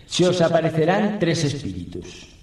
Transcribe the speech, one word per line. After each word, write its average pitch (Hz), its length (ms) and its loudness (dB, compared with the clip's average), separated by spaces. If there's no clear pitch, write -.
Se 180 220 2
os 175 120 2
aparecerán 165 760 2
tres 160 260 0
espíritus. 90 840 -8